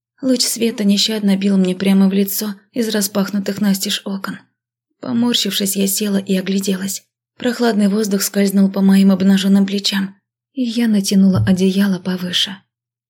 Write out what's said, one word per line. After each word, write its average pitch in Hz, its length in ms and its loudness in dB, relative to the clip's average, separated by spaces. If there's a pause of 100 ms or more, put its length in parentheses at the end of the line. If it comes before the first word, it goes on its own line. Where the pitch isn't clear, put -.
(220)
Луч 254 180 2
света 226 440 -2
нещадно 202 520 2
бил 196 220 0
мне 185 180 0
прямо 196 320 4
в 190 60 0
лицо 202 400 -2 (180)
из 233 160 -2
распахнутых 202 720 -4
настежь 202 460 -2
окон. 196 320 -8 (640)
Поморщившись, 233 760 -2
я 196 100 0
села 202 300 -2
и 196 180 -2
огляделась. 190 680 -4 (340)
Прохладный 233 520 0
воздух 202 340 -2
скользнул 196 480 2
по 196 100 -4
моим 196 320 6
обнажённым 196 540 2
плечам, 196 500 -4 (380)
и 262 80 -4
я 233 260 -2
натянула 196 580 4
одеяло 190 520 2
повыше. 185 580 -4 (540)